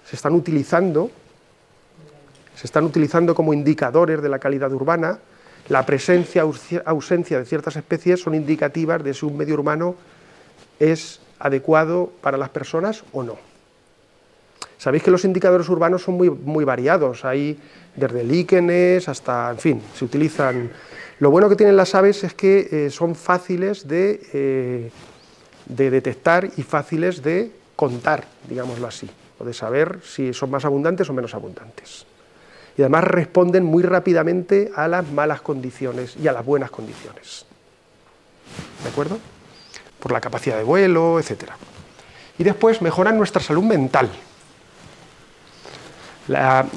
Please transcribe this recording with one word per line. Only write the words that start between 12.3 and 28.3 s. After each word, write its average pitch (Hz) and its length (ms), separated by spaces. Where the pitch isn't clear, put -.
las 135 140
personas 175 520
o 135 100
no. 113 160
Sabéis 143 260
que - 80
los 180 140
indicadores 180 460
urbanos 175 320
son 180 120
muy, 180 140
muy 147 360
variados, 131 600
hay 143 340
desde 123 280
líquenes 180 840
hasta, 123 420
en 117 80
fin, 123 240
se - 80
utilizan. 131 680
Lo 143 100
bueno 190 180
que 202 80
tienen 202 200
las 185 180
aves 202 300
es 175 100
que, 196 360
eh, 147 200
son 170 240
fáciles 180 760
de, 190 320
eh, 127 560
de 131 240
detectar 135 680
y 147 60
fáciles 160 600
de 180 300
contar, 135 480